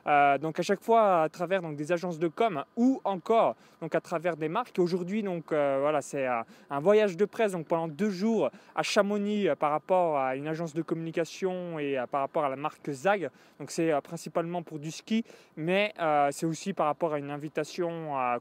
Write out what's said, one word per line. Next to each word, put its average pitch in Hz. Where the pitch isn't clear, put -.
euh, 143
donc 156
à 175
chaque 196
fois 208
à 156
travers 175
donc 156
des 147
agences 175
de 165
com 180
ou 254
encore 196
donc 160
à 165
travers 165
des 156
marques. 196
Et -
aujourd'hui 180
donc, 175
euh, 143
voilà, 147
c'est, 135
euh, 117
un 143
voyage 202
de 202
presse 208
donc 170
pendant 165
deux 170
jours 196
à 156
Chamonix, 202
euh, 139
par 147
rapport 160
à 131
une 147
agence 160
de 160
communication 165
et, 139
euh, 120
par 139
rapport 147
à 135
la 135
marque 147
Zag. 156
Donc 143
c'est, 165
euh, 143
principalement 170
pour 156
du 156
ski, 220
mais, 185
euh, 147
c'est -
aussi 165
par 170
rapport 151
à 147
une 143
invitation, 156
euh, 123